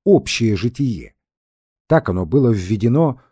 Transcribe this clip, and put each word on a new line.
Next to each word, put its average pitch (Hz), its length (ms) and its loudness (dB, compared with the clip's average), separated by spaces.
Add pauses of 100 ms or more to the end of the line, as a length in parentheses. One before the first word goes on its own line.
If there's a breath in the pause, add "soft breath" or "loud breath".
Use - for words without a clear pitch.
общее 117 500 2
житие. 117 600 -6 (720)
Так 160 220 0
оно 92 160 -4
было 127 240 2
введено 117 720 0 (100)